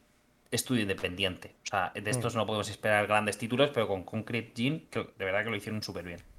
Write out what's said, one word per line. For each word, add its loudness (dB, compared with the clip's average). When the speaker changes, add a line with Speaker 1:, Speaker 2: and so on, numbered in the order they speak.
Speaker 1:
estudio 2
independiente, -2
o -8
sea, 0
de -4
estos 0
Speaker 2:
Mm. 0
Speaker 1:
no 2
podemos 0
esperar 4
grandes 4
títulos, 4
pero 4
con 0
Concrete -6
Gene, -2
creo, -4
de -4
verdad 2
que -4
lo -2
hicieron -4
súper -6
bien. -10